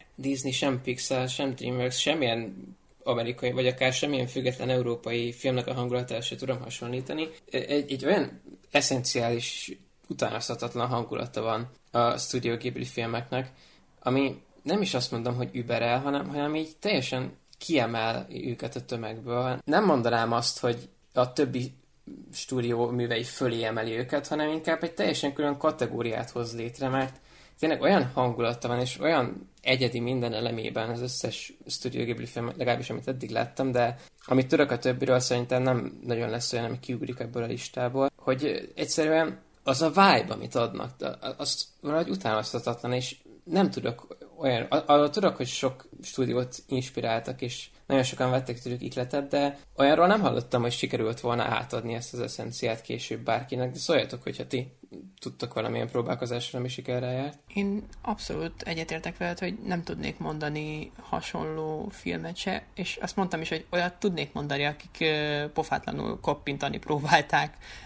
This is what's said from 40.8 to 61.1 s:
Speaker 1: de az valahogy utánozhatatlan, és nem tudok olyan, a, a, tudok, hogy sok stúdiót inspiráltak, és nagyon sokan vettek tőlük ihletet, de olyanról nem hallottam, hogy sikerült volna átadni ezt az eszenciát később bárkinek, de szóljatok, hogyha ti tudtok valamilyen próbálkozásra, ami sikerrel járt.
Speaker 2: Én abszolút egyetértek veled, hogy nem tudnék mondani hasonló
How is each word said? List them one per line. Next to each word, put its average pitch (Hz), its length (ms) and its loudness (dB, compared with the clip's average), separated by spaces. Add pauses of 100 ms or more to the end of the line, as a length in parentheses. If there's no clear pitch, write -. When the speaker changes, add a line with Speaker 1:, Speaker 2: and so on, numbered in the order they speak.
Speaker 1:
de - 200 -6 (180)
az - 320 -2 (120)
valahogy 160 300 0
utánozhatatlan, 120 840 -2
és 127 240 -2 (280)
nem 180 260 4
tudok - 460 -6 (220)
olyan, 127 240 2
a, 147 300 2
a, 147 180 8
tudok, 190 260 2
hogy 127 100 -2
sok - 420 -2 (140)
stúdiót 127 640 -2
inspiráltak, 123 760 -2
és - 280 -6 (180)
nagyon 135 160 4
sokan 127 280 0
vettek 127 300 0
tőlük 123 220 -4
ihletet, 131 460 -2
de 143 300 2 (180)
olyanról 151 300 8
nem 208 140 6
hallottam, 120 420 2
hogy 120 100 2
sikerült 117 480 -2
volna 120 220 0
átadni 117 520 -2
ezt 117 180 -8
az 123 80 -6
eszenciát 117 640 -4
később 117 380 -6
bárkinek, 123 500 -2
de - 80 -8
szóljatok, 123 440 0
hogyha - 240 -6
ti 131 260 -4 (480)
tudtok 127 340 -8
valamilyen 117 340 -2
próbálkozásra, 120 720 -2
ami 123 100 -4
sikerrel 123 440 -4
járt. 135 260 -4 (160)
Speaker 2:
Én 202 320 -2 (160)
abszolút 165 600 -6
egyetértek 165 540 -6
veled, 175 220 -4
hogy 185 260 -4
nem 170 180 -2
tudnék - 360 -6
mondani 151 720 -4 (100)
hasonló 160 880 -6